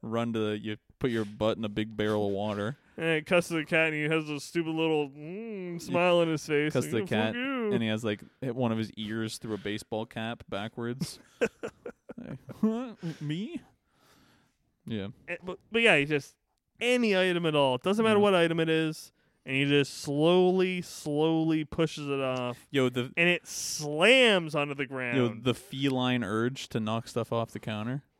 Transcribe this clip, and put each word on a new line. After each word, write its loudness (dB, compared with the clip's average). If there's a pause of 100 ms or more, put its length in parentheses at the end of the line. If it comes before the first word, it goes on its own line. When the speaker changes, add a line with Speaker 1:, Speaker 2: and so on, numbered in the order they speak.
Speaker 1:
run -2
to 0 (120)
the, -4
you -6 (220)
put 0
your 0
butt 0
in -6
a -2
big -4
barrel 2
of 0
water. -2 (200)
Speaker 2:
And -4
it 0
cuts 2
to -4
the -2
cat, 2
and -2
he -2
has 0
a -4
stupid -4
little, 0
mm, -10
Speaker 1:
You -8
Speaker 2:
smile 2
on 4
his -2
face. 0
Speaker 1:
cuts 2
Speaker 2:
Like, -6
Speaker 1:
to 0
the 2
Speaker 2:
"Oh, -4
fuck 2
Speaker 1:
cat, -
Speaker 2:
you." -2
Speaker 1:
and 2
he 0
has, -2
like, -2 (200)
hit -6
one 0
of 0
his -4
ears -6
through -6
a -4
baseball -6
cap -8
backwards. -6 (220)
Speaker 2:
<laughs> 2 (680)
Speaker 1:
Like, -12 (240)
"Huh? -2 (260)
Me?" -8 (1300)
Yeah. -6 (200)
Speaker 2:
Eh, -10
but, -10 (140)
but 0
yeah, 6
he 2
just, -4 (440)
any 2
item 2
at 0
all. 4
Doesn't 0
matter 6
Speaker 1:
Yeah. 6
Speaker 2:
what 6
item 4
it 0
is. -2 (340)
And -4
he 2
just 2
slowly, 4
slowly 0
pushes -4
it -2
off. -2 (120)
Speaker 1:
Yo, 4
the -4
Speaker 2:
And 4
it 0
slams 2
onto -2
the -2
ground. -2
Speaker 1:
yo, 4
the -2
feline 0
urge -2
to -2
knock -2
stuff -4
off -2
the -10
counter. -6 (160)